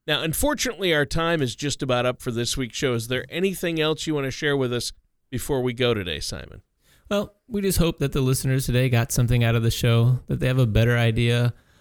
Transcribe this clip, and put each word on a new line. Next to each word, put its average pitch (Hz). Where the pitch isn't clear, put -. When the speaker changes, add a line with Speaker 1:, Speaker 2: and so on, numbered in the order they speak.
Speaker 1:
Now, 147
unfortunately, 190
our 147
time 165
is 123
just -
about 123
up 127
for 127
this 120
week's 127
show. 131
Is 117
there 127
anything 170
else 151
you 156
want 143
to 131
share 143
with 131
us 120
before 131
we 127
go 120
today, 85
Simon? -
Speaker 2:
Well, 208
we 208
just 190
hope 170
that 139
the 147
listeners 131
today 127
got 120
something 120
out 113
of 113
the 113
show, 120
that 123
they 127
have 127
a 127
better 113
idea 120